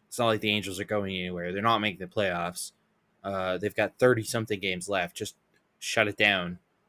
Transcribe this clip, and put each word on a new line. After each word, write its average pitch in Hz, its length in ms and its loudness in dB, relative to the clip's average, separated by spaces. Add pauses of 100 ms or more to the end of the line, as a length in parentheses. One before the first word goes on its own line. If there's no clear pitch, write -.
it's - 120 -8
not 120 80 2
like 110 140 2
the 107 100 2
Angels 95 280 -2
are 98 60 -4
going 98 300 -2
anywhere. 90 360 -4
They're 98 100 -4
not 113 180 4
making 101 200 -2
the 92 140 -10
playoffs. 90 580 -2 (520)
Uh, 92 340 -2
they've 101 180 -4
got 104 220 0
thirty-something 113 600 2
games 92 280 -2
left. 92 280 -2
Just - 200 -8 (440)
shut - 280 2
it 101 100 -4
down 92 420 2 (300)